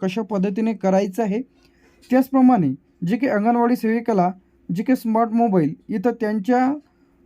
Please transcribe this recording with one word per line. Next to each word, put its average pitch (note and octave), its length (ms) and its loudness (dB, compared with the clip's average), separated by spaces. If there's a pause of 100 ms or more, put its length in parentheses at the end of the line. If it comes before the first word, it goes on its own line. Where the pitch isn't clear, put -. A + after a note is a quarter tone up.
कशा F#3+ 200 -4
पद्धतीने G#3 520 -2
करायचा F#3+ 500 0
आहे, G#3 180 -2 (720)
त्याचप्रमाणे B3+ 580 4 (380)
जे A3 100 0
की B3 100 -2
अंगणवाडी A#3 480 2
सेविकाला A3 560 0 (440)
जे G#3+ 80 -4
की C4 120 2
स्मार्ट A3+ 340 0
मोबाईल G#3 440 2 (160)
इथं G#3+ 220 -2
त्यांच्या A#3 600 0 (520)